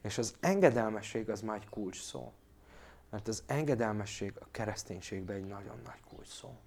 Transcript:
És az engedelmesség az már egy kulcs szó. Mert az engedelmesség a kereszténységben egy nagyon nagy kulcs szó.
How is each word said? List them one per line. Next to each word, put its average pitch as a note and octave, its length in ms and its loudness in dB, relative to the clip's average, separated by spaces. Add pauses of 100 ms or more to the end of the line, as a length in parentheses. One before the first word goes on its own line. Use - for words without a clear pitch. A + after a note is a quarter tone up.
És G#2+ 180 -2
az A2+ 220 0
engedelmesség A2+ 880 6
az G2+ 100 -2
már A2 160 -2
egy G#2 120 -10
kulcs - 340 -6
szó. - 300 -10 (800)
Mert G#2+ 180 -4
az A2 180 -2
engedelmesség A2 920 2
a - 100 -16
kereszténységben G2+ 880 -4
egy G2 100 -4
nagyon G2+ 380 -10
nagy - 240 -14
kulcs - 180 -14
szó. - 300 -14 (100)